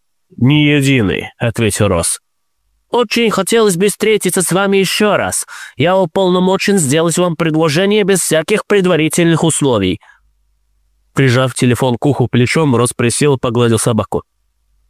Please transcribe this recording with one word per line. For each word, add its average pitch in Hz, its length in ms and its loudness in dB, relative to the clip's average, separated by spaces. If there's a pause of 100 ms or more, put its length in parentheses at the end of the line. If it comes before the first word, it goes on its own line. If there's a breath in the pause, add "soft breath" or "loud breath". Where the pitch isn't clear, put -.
(360)
«Ни 147 300 2
единой», — 135 760 0
ответил 110 480 0
Росс. 85 320 -2 (720)
«Очень 233 400 0
хотелось 202 460 0
бы 196 100 0
встретиться 196 540 -2
с - 100 -4
вами 196 260 0
ещё 196 400 0
раз. 95 300 -4 (280 loud breath)
Я 175 220 0
уполномочен 185 800 0
сделать 160 400 0
вам 175 180 0
предложение 165 680 0
без 190 160 0
всяких 165 480 -2
предварительных 170 760 2
условий». 117 560 0 (1120 soft breath)
Прижав 131 420 0
телефон 123 420 0
к - 80 -4
уху 131 220 0
плечом, 127 480 0
Росс 120 180 0
присел 127 420 0
и 123 40 -6
погладил 117 400 0
собаку. 107 440 -2 (680)